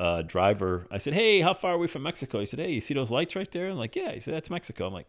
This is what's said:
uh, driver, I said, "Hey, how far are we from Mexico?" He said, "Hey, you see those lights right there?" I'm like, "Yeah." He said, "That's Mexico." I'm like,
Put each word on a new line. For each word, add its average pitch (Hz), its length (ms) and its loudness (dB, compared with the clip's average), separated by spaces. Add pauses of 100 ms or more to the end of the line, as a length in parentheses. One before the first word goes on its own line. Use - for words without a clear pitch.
uh, 87 220 2
driver, 92 680 2
I 101 80 -4
said, 143 160 -2
"Hey, 208 280 6
how 180 120 4
far 180 200 0
are 170 40 4
we 175 80 0
from 156 160 -4
Mexico?" 135 380 -4
He 104 60 -2
said, 127 120 -6
"Hey, 170 140 -2
you 110 80 0
see 139 140 -2
those 131 180 0
lights 156 240 0
right 190 160 -6
there?" 180 160 -4
I'm 190 100 -4
like, 113 160 -4
"Yeah." 370 160 -2
He - 80 -6
said, 156 160 -6
"That's 156 160 -6
Mexico." - 380 -4
I'm 95 40 -8
like, 90 160 -10